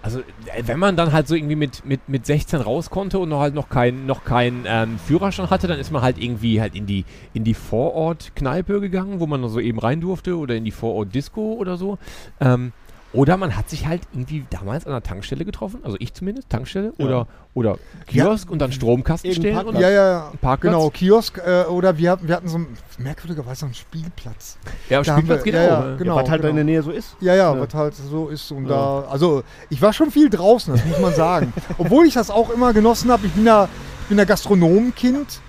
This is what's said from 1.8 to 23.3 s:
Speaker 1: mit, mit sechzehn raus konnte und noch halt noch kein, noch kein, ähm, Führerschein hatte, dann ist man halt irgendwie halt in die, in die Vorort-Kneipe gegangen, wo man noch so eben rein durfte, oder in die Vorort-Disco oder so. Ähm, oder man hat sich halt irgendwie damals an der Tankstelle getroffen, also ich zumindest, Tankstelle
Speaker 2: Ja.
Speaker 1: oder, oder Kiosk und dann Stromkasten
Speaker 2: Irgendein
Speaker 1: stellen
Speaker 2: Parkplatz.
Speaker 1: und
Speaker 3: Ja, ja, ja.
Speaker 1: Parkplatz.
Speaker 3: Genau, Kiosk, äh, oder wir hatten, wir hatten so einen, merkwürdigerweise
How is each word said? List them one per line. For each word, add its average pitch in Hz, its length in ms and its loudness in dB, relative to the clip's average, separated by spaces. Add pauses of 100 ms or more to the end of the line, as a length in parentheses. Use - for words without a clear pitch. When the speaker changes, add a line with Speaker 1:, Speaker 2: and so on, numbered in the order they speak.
Speaker 1:
mit, 135 220 -4
mit 135 180 -4
sechzehn 147 340 0
raus 123 300 -2
konnte 190 280 -4
und 180 120 -2
noch 147 100 -2
halt 143 140 0
noch 143 160 -6
kein, 127 360 0
noch 135 180 -4
kein, 123 420 0
ähm, 113 380 -2
Führerschein 185 460 0
hatte, 190 160 0
dann 165 120 -2
ist 135 120 -10
man 143 120 -2
halt 127 160 0
irgendwie 113 420 0
halt 107 140 -4
in 104 120 -8
die, 98 180 -2 (280)
in 113 100 -6
die 113 120 0
Vorort-Kneipe 160 1300 -4
gegangen, 190 400 -6
wo 165 60 -2
man 143 140 -2
noch 123 80 -4
so 113 120 -2
eben 113 180 -2
rein 120 220 -2
durfte, 180 360 -6
oder 139 200 -4
in 113 80 -6
die 107 80 -6
Vorort-Disco 113 800 -6
oder 185 220 -6
so. 190 220 -6 (420)
Ähm, 123 320 0 (400)
oder 139 240 4
man 185 200 -2
hat - 140 -4
sich 147 160 -6
halt 170 160 -4 (100)
irgendwie 135 380 -8
damals 98 360 -8
an - 60 -10
der 127 120 -6
Tankstelle 131 400 -8
getroffen, 214 400 -10
also 101 160 -6
ich - 140 -10
zumindest, 214 360 -10
Tankstelle 190 480 -4
Speaker 2:
Ja. 139 80 -2
Speaker 1:
oder, 127 200 -2 (280)
oder 110 240 0 (300)
Kiosk 185 420 2
und 170 80 -4
dann 135 140 0
Stromkasten 131 580 0
Speaker 2:
Irgendein 165 220 0
Speaker 1:
stellen - 20 0 (120)
Speaker 2:
Parkplatz. 220 100 -4
Speaker 1:
und - 60 2
Speaker 3:
Ja, 185 80 6
ja, 202 200 6
ja. 160 300 -4
Speaker 1:
Parkplatz. 135 320 2
Speaker 3:
Genau, 160 180 4
Kiosk, 202 560 4
äh, 180 240 4
oder 180 260 2
wir 170 140 2
hatten, 185 160 0
wir 165 80 2
hatten 175 140 -6
so 165 80 -4
einen, 143 200 -6 (220)
merkwürdigerweise 139 640 -10